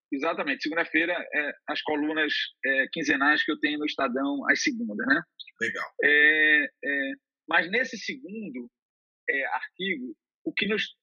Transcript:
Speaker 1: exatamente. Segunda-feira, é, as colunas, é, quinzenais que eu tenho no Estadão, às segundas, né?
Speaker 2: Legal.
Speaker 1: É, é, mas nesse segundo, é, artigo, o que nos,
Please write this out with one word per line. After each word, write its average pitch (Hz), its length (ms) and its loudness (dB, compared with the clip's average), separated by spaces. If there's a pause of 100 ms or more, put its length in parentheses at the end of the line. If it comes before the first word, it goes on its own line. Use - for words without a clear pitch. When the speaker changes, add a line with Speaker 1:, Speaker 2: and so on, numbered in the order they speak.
(120)
Speaker 1:
exatamente. 147 520 -2
Segunda-feira, 165 480 0
é, 147 400 -4 (160)
as 147 140 -4
colunas, 151 520 0 (320)
é, 135 260 2
quinzenais 147 520 2
que 160 80 0
eu - 80 -6
tenho 147 180 0
no 151 80 -2
Estadão, 139 540 -2 (100)
às 143 100 2
segundas, 117 460 -4
né? 147 160 2 (380)
Speaker 2:
Legal. - 280 -4 (140)
Speaker 1:
É, 151 640 6 (200)
é, 139 280 -2 (360)
mas 170 220 2
nesse 240 260 -2
segundo, 190 720 -10 (640)
é, 139 240 0
artigo, 131 640 -6 (280)
o 160 80 -4
que - 140 -2
nos, 202 180 0 (180)